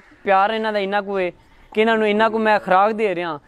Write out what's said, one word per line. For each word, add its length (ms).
ਪਿਆਰ 280
ਇਹਨਾਂ 220
ਦਾ 60
ਇੰਨਾ 220
ਕੁ 180
ਏ 120
ਕਿ 80
ਇਹਨਾਂ 160
ਨੂੰ 100
ਇੰਨਾ 220
ਕੁ 100
ਮੈਂ 200
ਖੁਰਾਕ 320
ਦੇ 240
ਰਿਹਾ 320